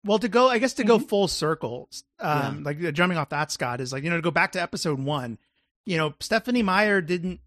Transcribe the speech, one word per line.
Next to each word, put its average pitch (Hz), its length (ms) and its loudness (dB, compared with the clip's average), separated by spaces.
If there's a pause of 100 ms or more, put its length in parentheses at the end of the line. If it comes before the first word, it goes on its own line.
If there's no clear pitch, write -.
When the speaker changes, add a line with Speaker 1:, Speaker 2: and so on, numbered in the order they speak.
Speaker 1:
Well, 208 140 2
to 226 100 0
go, 240 200 4
I 247 100 2
guess 247 160 0
to 233 100 -2
go 220 140 8
Speaker 2:
Mm-hmm. 269 80 -2
Speaker 1:
full 202 220 2
circle, 131 640 -4
s-, - 120 -18 (140)
um, 143 400 -2
Speaker 3:
Yeah. 147 60 -12
Speaker 1:
like, 147 200 -4
uh, 165 60 0
jumping 175 280 2
off 147 120 -4
that, 151 200 -4
Scott, 123 300 -4
is 127 120 -6
like, 135 120 -6
you 165 60 -2
know, 170 60 0
to 165 60 -2
go 170 80 0
back 170 220 2
to 185 100 -4
episode 165 380 -4
one, 135 380 -4 (480)
you 185 100 -2
know, 156 240 0
Stephenie 240 420 0
Meyer 202 380 4
didn't 180 460 -4